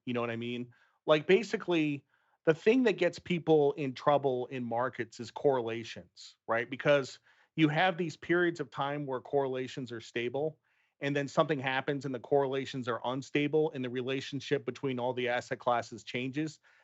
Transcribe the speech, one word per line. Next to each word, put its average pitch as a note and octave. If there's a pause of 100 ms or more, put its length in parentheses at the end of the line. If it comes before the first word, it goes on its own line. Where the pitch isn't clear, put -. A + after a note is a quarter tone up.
You B2
know A#2+
what A#2
I A#2
mean? A#2+ (400)
Like, D#3
basically, F3 (440)
the D#3+
thing A#3+
that F#3+
gets E3+
people D#3
in C#3
trouble C3
in B2+
markets A#2
is A2+
correlations, A2+ (100)
right? A#2
Because C#3 (380)
you D#3
have E3+
these E3
periods E3+
of C3
time C#3+
where C3
correlations C3
are A#2
stable, C3+ (420)
and C#3+
then C#3+
something D3+
happens C3
and C3+
the A#2+
correlations C3+
are A2+
unstable, D3
and B2+
the B2
relationship C3
between B2+
all B2
the B2
asset A#2+
classes A#2
changes. C3+ (240)